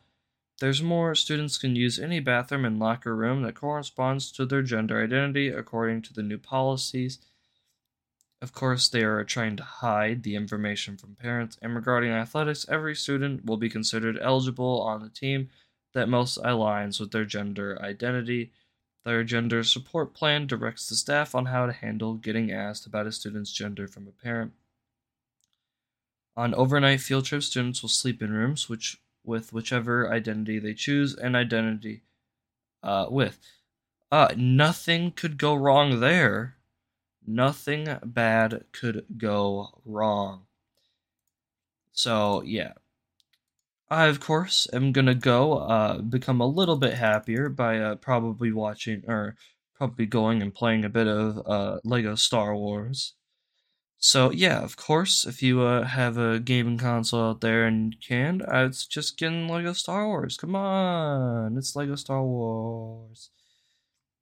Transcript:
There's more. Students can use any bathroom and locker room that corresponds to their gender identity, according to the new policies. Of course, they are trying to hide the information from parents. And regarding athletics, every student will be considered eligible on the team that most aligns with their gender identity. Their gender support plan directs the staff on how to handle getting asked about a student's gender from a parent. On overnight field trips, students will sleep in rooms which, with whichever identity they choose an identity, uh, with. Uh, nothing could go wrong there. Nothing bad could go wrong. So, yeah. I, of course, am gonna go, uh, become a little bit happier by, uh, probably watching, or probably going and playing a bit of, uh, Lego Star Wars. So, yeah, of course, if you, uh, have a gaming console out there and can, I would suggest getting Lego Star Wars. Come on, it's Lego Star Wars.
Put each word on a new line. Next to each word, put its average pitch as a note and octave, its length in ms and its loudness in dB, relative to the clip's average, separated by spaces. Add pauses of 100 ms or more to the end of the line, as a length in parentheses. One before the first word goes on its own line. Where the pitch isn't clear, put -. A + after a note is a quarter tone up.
(600)
There's C3+ 220 0
more. E3+ 320 0
Students D3+ 420 -2
can C3 180 0
use A#2+ 240 2
any E3 220 -4
bathroom B2+ 460 0
and A2 120 0
locker A2+ 380 -2
room A#2+ 260 0
that A2+ 120 -4
corresponds C#3 800 -4
to C3+ 120 -4
their C3+ 160 0
gender A2 420 0
identity, C#3 460 0
according A2+ 540 -4
to - 100 -16
the A2 100 -6
new G#2 140 -4
policies. C3 840 -2 (1200)
Of A#2+ 100 -12
course, B2+ 340 0
they A#2 160 2
are G#2+ 220 2
trying A2 320 -2
to G2 60 -10
hide A2 600 -2
the G#2 140 -4
information G#2 600 -4
from G2 160 -20
parents. A#2+ 480 -6
And A#2 120 -6
regarding A#2+ 360 0
athletics, C#3+ 580 -2
every D#3 260 -2
student C#3 520 -4
will A2 100 -2
be A2+ 140 -2
considered A2 500 -2
eligible B2+ 640 0
on G#2+ 180 -4
the A2 80 -16
team C3+ 400 -4 (460)
that A#2+ 160 0
most B2 320 2
aligns G#2+ 580 0
with G#2 100 -8
their A2 140 -2
gender G2+ 560 -6
identity. A#2 720 -4 (540)
Their A#2 180 0
gender A#2 400 0
support C3+ 480 -2
plan D3 340 0
directs A#2 400 -4
the A2+ 80 -8
staff D3 400 0
on B2+ 120 0
how B2+ 180 0
to B2 80 -2
handle A2 420 -6
getting A2+ 380 -2
asked G2+ 320 -8
about G#2+ 220 -4
a A2 60 -8
student's G#2 380 -8
gender G2+ 380 -8
from G2+ 180 -20
a - 160 -20
parent. A#2 300 -6 (1800)
On A#2 180 0
overnight C3+ 460 4
field C3+ 240 0
trips, C#3+ 220 -4
students B2 360 -4
will A2+ 60 -10
sleep A#2 340 0
in G#2+ 100 -4
rooms A#2+ 360 -2
which, - 300 -8 (260)
with A2+ 280 -6
whichever A#2+ 580 0
identity A2 480 -2
they G#2+ 140 -6
choose C#3+ 420 0
an B2 200 -2
identity, A2 680 0 (800)
uh, G2 280 0
with. B2+ 280 0 (720)
Uh, D3 260 8
nothing D#3+ 760 4
could D#3+ 260 -4
go D3 180 2
wrong C#3 460 6
there. B2+ 560 4 (680)
Nothing C#3+ 600 0 (160)
bad A2+ 680 2
could A2+ 320 -6 (140)
go G2+ 640 -2
wrong. G2+ 640 -2 (1500)
So, G#2 500 0
yeah. F2+ 320 -6 (1160)
I, D#3+ 160 6
of C#3+ 140 4
course, D#3+ 520 0
am C3 200 2
gonna C3 240 6
go, B2+ 420 4
uh, G#2+ 400 2
become B2 420 0
a A#2+ 60 4
little E3 300 2
bit C3 180 2
happier A2+ 540 0
by, A#2 300 0
uh, G#2+ 180 -2
probably A#2 560 0
watching, G#2+ 540 -4
or G#2+ 280 -2 (400)
probably A#2+ 320 -2
going A2 340 4
and G2+ 140 -2
playing A2 300 2
a G#2 40 -2
bit A2 200 2
of, G#2+ 360 0
uh, G2+ 400 -2
Lego A2 300 0
Star G#2 420 2
Wars. G#2 580 -6 (880)
So, C3 280 6
yeah, E3+ 320 4
of - 140 -8
course, E3+ 500 2
if - 160 -8
you, B2+ 180 4
uh, A#2+ 240 2
have B2+ 320 0
a A#2 220 2
gaming A#2+ 400 2
console A#2 520 0
out A2 120 -4
there A2+ 240 4
and A2 340 0
can, C#3+ 480 0
I C3 140 4
would C3 140 0
suggest - 420 -8
getting E3 280 -2
Lego E3+ 280 -2
Star G3 320 -2
Wars. D#3 320 -2
Come F#3 180 -4
on, D3+ 1040 0
it's - 180 -6
Lego C#3+ 200 -2
Star C3+ 260 -2
Wars. A2+ 1080 -4 (920)